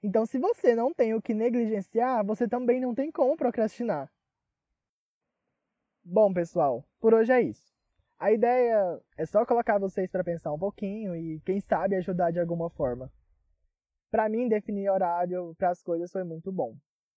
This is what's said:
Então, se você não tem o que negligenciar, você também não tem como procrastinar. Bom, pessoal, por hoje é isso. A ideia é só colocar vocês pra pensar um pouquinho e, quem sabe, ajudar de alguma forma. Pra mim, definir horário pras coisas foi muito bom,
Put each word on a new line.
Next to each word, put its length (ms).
Então, 220
se 120
você 380
não 180
tem 200
o 80
que 120
negligenciar, 920
você 220
também 340
não 120
tem 180
como 260
procrastinar. 760
Bom, 300
pessoal, 500
por 140
hoje 180
é 100
isso. 300
A 140
ideia 680
é 80
só 200
colocar 340
vocês 320
pra 120
pensar 280
um 80
pouquinho 560
e, 260
quem 180
sabe, 360
ajudar 360
de 80
alguma 300
forma. 420
Pra 160
mim, 220
definir 400
horário 680
pras 240
coisas 300
foi 120
muito 280
bom, 260